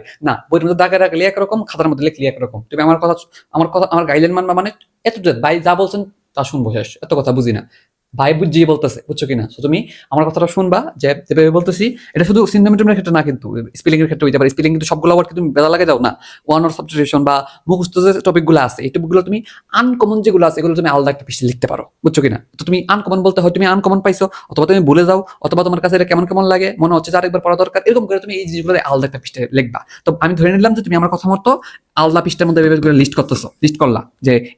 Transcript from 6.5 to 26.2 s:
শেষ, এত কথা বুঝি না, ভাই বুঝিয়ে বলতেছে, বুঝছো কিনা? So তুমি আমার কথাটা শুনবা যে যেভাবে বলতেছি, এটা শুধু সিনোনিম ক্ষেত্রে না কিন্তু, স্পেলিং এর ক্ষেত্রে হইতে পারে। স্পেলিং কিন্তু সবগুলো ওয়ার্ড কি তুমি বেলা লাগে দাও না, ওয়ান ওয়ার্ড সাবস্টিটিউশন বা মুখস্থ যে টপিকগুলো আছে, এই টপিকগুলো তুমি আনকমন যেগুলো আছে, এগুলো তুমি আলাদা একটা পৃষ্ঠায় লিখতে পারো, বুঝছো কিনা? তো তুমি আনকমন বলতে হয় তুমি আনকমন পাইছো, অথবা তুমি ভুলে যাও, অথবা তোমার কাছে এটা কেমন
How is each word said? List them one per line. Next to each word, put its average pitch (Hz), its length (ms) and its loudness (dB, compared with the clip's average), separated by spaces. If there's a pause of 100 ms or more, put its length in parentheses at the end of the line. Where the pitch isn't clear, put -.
শেষ, 110 300 -8
এত - 120 -2
কথা 139 180 -2
বুঝি 123 200 0
না, 107 160 -6 (480)
ভাই 139 180 2
বুঝিয়ে 160 320 2
বলতেছে, 151 420 -2
বুঝছো 143 180 -6
কিনা? 120 300 -4
So 120 60 -14
তুমি 160 260 -2 (220)
আমার 151 160 0
কথাটা 165 200 -2
শুনবা 190 500 -2
যে 139 180 0 (140)
যেভাবে 156 220 4
বলতেছি, 180 460 -2 (180)
এটা 180 100 2
শুধু 202 220 2
সিনোনিম 208 440 4
ক্ষেত্রে 185 220 0
না 156 100 2
কিন্তু, 117 440 -6 (100)
স্পেলিং 160 240 0
এর 160 60 2
ক্ষেত্রে 156 200 -2
হইতে 135 120 2
পারে। 139 120 4
স্পেলিং 156 220 -2
কিন্তু 160 140 -2
সবগুলো 165 280 0
ওয়ার্ড 175 140 2
কি 165 80 -12
তুমি 170 160 -2
বেলা 147 160 2
লাগে 170 180 2
দাও 143 120 2
না, 120 180 -2 (320)
ওয়ান 156 140 2
ওয়ার্ড 165 140 -2
সাবস্টিটিউশন 147 480 -2
বা 139 220 0 (220)
মুখস্থ 180 300 0
যে 190 220 2
টপিকগুলো 160 400 2
আছে, 123 220 -2
এই 131 80 -4
টপিকগুলো 170 320 0
তুমি 208 200 -4 (260)
আনকমন 220 540 0
যেগুলো 180 240 4
আছে, 160 140 0
এগুলো 165 140 0
তুমি 165 140 -2
আলাদা 143 220 2
একটা 139 140 -8
পৃষ্ঠায় - 220 -6
লিখতে 123 200 -2
পারো, - 180 -6 (200)
বুঝছো 160 180 2
কিনা? 120 200 -2 (160)
তো - 60 -8
তুমি 180 240 -2
আনকমন 196 340 -2
বলতে 185 180 2
হয় 175 100 4
তুমি 185 160 0
আনকমন 196 340 2
পাইছো, 190 280 0 (220)
অথবা 151 160 0
তুমি 190 140 4
ভুলে 160 240 4
যাও, 190 200 0 (160)
অথবা 170 240 0
তোমার 180 160 -2
কাছে 180 160 0
এটা 180 80 2
কেমন 180 220 0